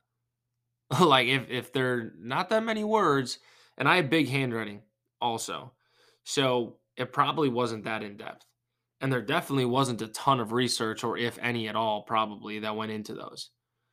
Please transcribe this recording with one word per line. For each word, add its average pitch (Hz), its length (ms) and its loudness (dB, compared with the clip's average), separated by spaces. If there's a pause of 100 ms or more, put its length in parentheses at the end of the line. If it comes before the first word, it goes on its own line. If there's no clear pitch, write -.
(880)
<laughs> 143 100 0
Like, 135 280 6
if, 131 220 0
if 117 240 -6
they're 127 440 0
not 131 320 -4
that 220 140 2
many 220 200 -2
words, 165 560 2 (380)
and 131 100 0
I 170 100 6
have 160 120 2
big 156 180 4
handwriting 113 540 -4 (400)
also, 107 520 -4 (500)
so 127 540 2 (200)
it 127 160 -4
probably 143 360 2
wasn't 113 360 -2
that 110 180 -6
in-depth. 104 420 -14 (540)
And 135 120 0
there 127 100 0
definitely 139 440 0
wasn't 123 360 2
a 110 60 -6
ton 131 320 2
of 110 120 -4
research, 113 520 0
or 110 140 -2
if 120 240 -2
any 117 260 -2
at 104 80 -6
all, 107 280 -2
probably, 107 560 -4
that 107 160 -4
went 107 160 -4
into 107 220 -8
those. - 380 -14 (420)